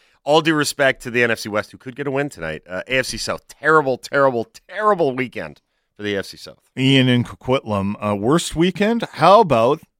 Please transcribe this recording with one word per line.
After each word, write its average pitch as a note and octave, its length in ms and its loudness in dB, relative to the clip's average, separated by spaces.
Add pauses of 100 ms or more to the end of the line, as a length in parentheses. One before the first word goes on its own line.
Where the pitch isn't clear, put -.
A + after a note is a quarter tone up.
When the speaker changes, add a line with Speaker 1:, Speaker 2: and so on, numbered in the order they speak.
(240)
Speaker 1:
all D3+ 180 4
due D#3 140 0
respect C#3 480 0
to B2 80 -12
the A#2+ 120 2
N A#2 80 2
F A2 80 -4
C A2+ 100 -10
West, G#2 240 -4
who F#2+ 40 -18
could B2+ 200 -18
get C#3 100 -8
a C#3 40 -6
win C#3 180 -4
tonight, D#2+ 400 -10
uh, F#2 180 -8
A C3 120 0
F B2 80 -2
C A2+ 100 -10
South, - 320 -8
terrible, C#3+ 480 0
terrible, C3+ 500 0 (220)
terrible F#3 440 0
weekend A2 480 -8 (340)
for G#2+ 80 -14
the G#2 120 -2
A F#2+ 40 -2
F F#2 80 -6
C F2+ 100 -20
South. - 220 -20 (180)
Speaker 2:
Ian C3 300 4
in B2 160 2
Coquitlam, G#2 720 -4 (100)
uh, G#2 100 0
worst B2 400 0
weekend? G3+ 480 0 (100)
How G3 260 6
about C#3 400 2 (200)